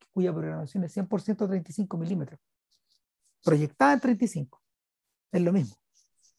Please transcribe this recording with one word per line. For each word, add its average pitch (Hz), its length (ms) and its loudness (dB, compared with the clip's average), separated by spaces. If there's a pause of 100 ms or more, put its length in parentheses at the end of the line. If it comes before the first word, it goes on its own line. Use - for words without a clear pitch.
(120)
cuya 180 200 0
programación 160 520 -4
es 160 80 -8
cien 196 140 -4
por 180 160 -2
ciento 208 260 -2
treinta 185 220 -4
y - 40 -14
cinco 190 220 -4
milímetros. 165 420 -4 (1040)
Proyectada 160 520 4
en 262 60 0
treinta 247 260 2
y - 20 2
cinco. - 340 -8 (720)
Es 180 80 2
lo 170 140 2
mismo. 131 200 0 (640)